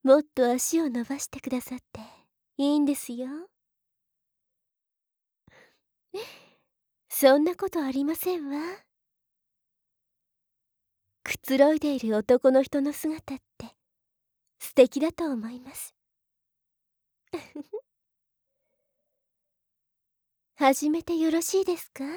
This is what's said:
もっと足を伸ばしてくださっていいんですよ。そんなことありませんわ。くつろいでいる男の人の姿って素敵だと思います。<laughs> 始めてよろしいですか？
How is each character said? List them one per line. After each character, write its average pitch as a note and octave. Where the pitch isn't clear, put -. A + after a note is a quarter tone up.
も C4+
っ -
と B3+
足 B3+
を D#4+
伸 A#3+
ば C#4
し -
て C#4
く B3+
だ B3
さ B3+
っ -
て -
い C#4+
い -
ん D4
で C#4+
す -
よ。 B3
そ C4+
ん D4
な F4
こ F#4+
と E4
あ C4+
り C4+
ま D#4
せ F4+
ん D4
わ。 D#4
く -
つ -
ろ C#4+
い D4+
で D4
い C4
る A3
男 A#3+
の C4
人 C#4+
の C#4+
姿 D#4
っ C4
て -
素 -
敵 C4
だ D#4+
と E4
思 A3+
い B3
ま C4
す。 -
<laughs> E4
始 C4+
め E4
て F4
よ D#4+
ろ E4
し F#4+
い F#4+
で F4
す -
か？ -